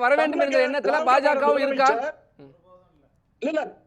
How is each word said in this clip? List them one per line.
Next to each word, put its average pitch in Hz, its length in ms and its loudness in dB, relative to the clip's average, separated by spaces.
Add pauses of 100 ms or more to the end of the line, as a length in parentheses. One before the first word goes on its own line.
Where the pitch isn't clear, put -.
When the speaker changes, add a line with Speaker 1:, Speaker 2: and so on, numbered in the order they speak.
Speaker 1:
வர 269 100 2
வேண்டும் 302 280 0
என்கிற 269 180 0
Speaker 2:
தமிழக 254 80 0
Speaker 1:
எண்ணத்துல 269 220 -2
Speaker 2:
திராவிட 302 200 0
Speaker 1:
பாஜகவும் 277 440 2
Speaker 2:
மாடல் 269 120 0
Speaker 1:
இருக்கா? 269 220 2
Speaker 2:
முதலமைச்சர், 277 260 -4 (1300)
இல்ல, 277 100 -4
இல்ல, 311 100 -2 (240)